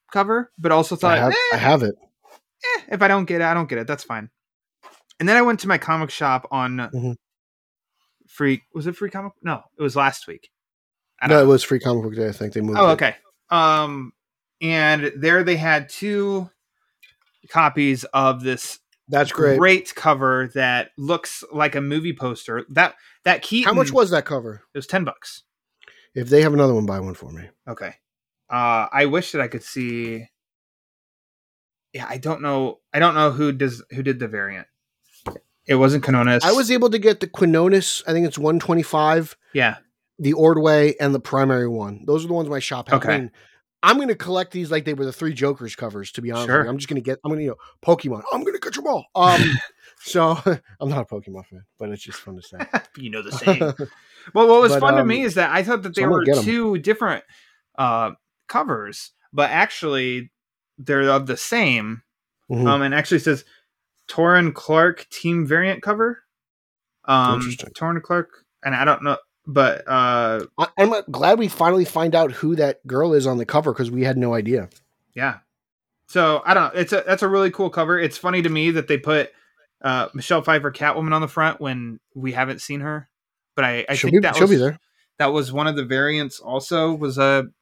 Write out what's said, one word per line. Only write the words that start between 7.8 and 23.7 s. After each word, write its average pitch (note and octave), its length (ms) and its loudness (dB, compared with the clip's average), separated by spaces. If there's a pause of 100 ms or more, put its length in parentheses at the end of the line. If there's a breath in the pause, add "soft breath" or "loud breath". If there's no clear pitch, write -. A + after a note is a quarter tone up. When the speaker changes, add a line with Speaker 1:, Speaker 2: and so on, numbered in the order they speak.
Speaker 1:
Free, C#3 340 -2 (120)
was D3+ 140 -8
it F3 80 -6
Free G3+ 140 -6
Comic? G3 320 -12
No, D#3+ 220 -8 (140)
it - 40 -8
was C#3 140 -2
last C#3 320 0
week. - 240 -20 (680)
I B2 60 -2
don't D3+ 100 6
Speaker 2:
No, D3 40 8
it C3+ 40 8
Speaker 1:
know. C3+ 40 8
Speaker 2:
was C3+ 140 6
Free C3 160 -2
Comic A#2+ 240 -2
Book A2 120 -8
Day. A2+ 120 -2
I G#2+ 40 -4
think G#2 220 -10
they A2 80 -4
moved G#2+ 160 -2
Speaker 1:
Oh, G3 120 6
Speaker 2:
it. - 40 4
Speaker 1:
okay. B2+ 220 0 (340)
Um, D3+ 640 0 (480)
and D3+ 540 0
there E3 280 2
they F3 120 2
had D#3 340 -2
two G3+ 600 -4 (1000)
copies C#3+ 560 2
of C3 380 0
this B2+ 360 -6 (280)
Speaker 2:
That's C#3+ 240 2
great. C#3+ 260 4
Speaker 1:
great F#3 380 4
cover C3 580 2
that B2 440 0
looks D#3+ 540 -4
like D3+ 240 -2
a C#3+ 60 -2
movie D3+ 320 -4
poster. B2 560 -8
That, D#3 260 -4 (280 soft breath)
that F3+ 180 0
Keaton - 240 -4
Speaker 2:
How G#3 80 2